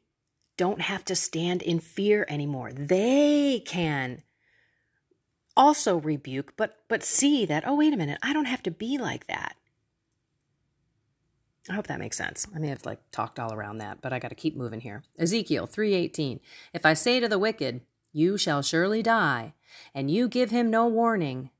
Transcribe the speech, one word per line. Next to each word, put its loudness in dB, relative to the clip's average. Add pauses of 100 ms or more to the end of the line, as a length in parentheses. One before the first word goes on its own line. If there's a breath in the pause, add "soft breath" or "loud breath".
(560)
don't -2
have -6
to -2
stand 0
in 0
fear 2
anymore. -4
They 4
can -2 (1300)
also 6
rebuke, -4
but, -6
but -2
see 4
that, -2
"Oh, 0
wait 4
a -2
minute, -4
I -2
don't 0
have -4
to -2
be -6
like -6
that." -8 (2000)
I -8
hope -6
that -8
makes -8
sense. -6
I -8
may -2
have, -8
like, -12
talked -8
all -6
around -10
that, -12
but -8
I -4
gotta -10
keep -6
moving -8
here. -14 (160)
Ezekiel 0
three 0
eighteen. -2 (340 loud breath)
"If 0
I 8
say 2
to 0
the 0
wicked, -2 (280)
'You 2
shall 0
surely 0
die,' 0 (380 loud breath)
and -4
you 2
give 0
him 2
no 4
warning, 0